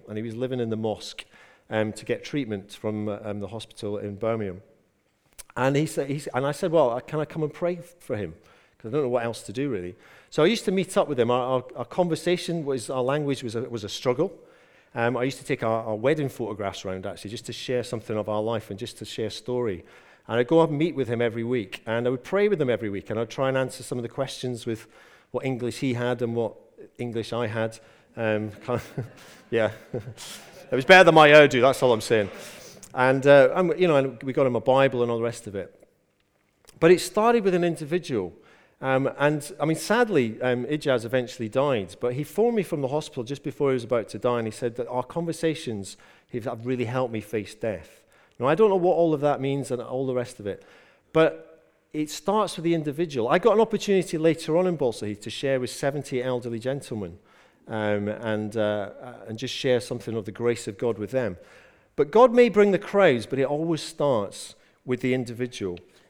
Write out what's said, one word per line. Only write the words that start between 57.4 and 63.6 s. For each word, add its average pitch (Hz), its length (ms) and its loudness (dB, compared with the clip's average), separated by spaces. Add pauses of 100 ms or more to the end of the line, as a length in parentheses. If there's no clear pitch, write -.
um, 104 400 -2
and, 107 480 -4
uh, 104 340 -2 (100)
uh, 123 140 -16 (140)
and 113 100 -10
just 127 160 -8
share 127 260 2
something 117 360 -8
of 104 100 -6
the 107 60 -10
grace 120 340 -2
of 104 100 -8
God 117 220 -2
with 104 140 -8
them. 117 260 -2 (560)
But 143 160 0
God 233 220 6
may 240 160 6
bring 202 240 6
the 180 80 2
crowds, 156 460 4
but 131 120 -4
it 135 80 2
always 156 360 -2